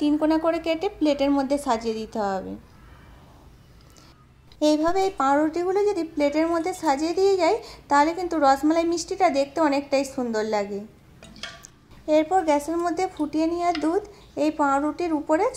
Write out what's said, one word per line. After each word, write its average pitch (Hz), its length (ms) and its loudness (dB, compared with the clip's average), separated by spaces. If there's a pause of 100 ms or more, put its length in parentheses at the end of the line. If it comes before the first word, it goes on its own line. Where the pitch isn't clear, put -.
তিন 294 180 2
কোণা 311 240 2
করে 330 220 0
কেটে 320 220 -2 (100)
প্লেটের 285 380 2
মধ্যে 277 280 0
সাজিয়ে 226 360 -2
দিতে 220 180 -8 (100)
হবে। 190 240 -6 (2250)
এইভাবে 320 360 2
এই 381 140 -2
পাউরুটিগুলো 320 680 2
যদি 370 140 -2 (100)
প্লেটের 294 400 0
মধ্যে 339 200 -2 (100)
সাজিয়ে 311 360 0
দিয়ে 392 240 4
যাই, 349 140 4 (340)
তাহলে 294 280 4
কিন্তু 349 160 -4 (120)
রসমালাই 302 460 4
মিষ্টিটা 359 340 -2 (120)
দেখতে 277 200 -2 (100)
অনেকটাই 277 360 0 (100)
সুন্দর 226 300 -2 (100)
লাগে। 202 260 -4 (1400)
এরপর 311 320 4
গ্যাসের 294 360 0
মধ্যে 349 200 -2 (100)
ফুটিয়ে 302 360 -2
নেওয়া 349 200 -2 (120)
দুধ 339 200 0 (420)
এই 311 60 2 (100)
পাউরুটির 294 600 0
উপরে 320 240 0 (120)